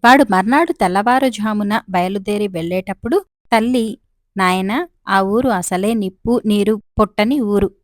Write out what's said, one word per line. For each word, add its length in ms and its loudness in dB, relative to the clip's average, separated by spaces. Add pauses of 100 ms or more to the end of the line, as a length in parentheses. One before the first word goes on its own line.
వాడు 280 6
మర్నాడు 400 0
తెల్లవారుజామున 1160 -2
బయలుదేరి 580 -2
వెళ్ళేటప్పుడు 760 -4 (300)
తల్లి, 420 0 (400)
"నాయనా, 500 0 (200)
ఆ 140 2
ఊరు 280 0
అసలే 440 -2
నిప్పు 520 -2
నీరు 360 0 (180)
పొట్టని 420 0
ఊరు. 300 0 (120)